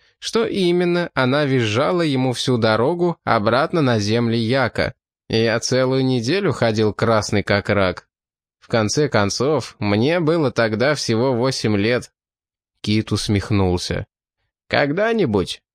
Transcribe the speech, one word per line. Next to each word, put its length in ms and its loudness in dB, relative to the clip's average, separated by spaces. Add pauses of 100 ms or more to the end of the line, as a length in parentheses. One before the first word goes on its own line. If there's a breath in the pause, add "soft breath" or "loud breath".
(200)
что 260 -2
именно 680 0
она 320 0
визжала 560 0
ему 320 0
всю 240 0
дорогу 640 0
обратно 580 0
на 180 2
земли 380 0
Яка. 560 -2 (400)
Я 280 2
целую 420 0
неделю 480 0
ходил 420 0
красный 480 0
как 280 -2
рак. 400 0 (500)
В 80 -20
конце 400 0
концов, 720 -2
мне 400 2
было 320 0
тогда 420 0
всего 400 0
восемь 440 0
лет". 340 0 (680)
Кит 320 0
усмехнулся. 920 -2 (600)
"Когда-нибудь". 960 0 (140)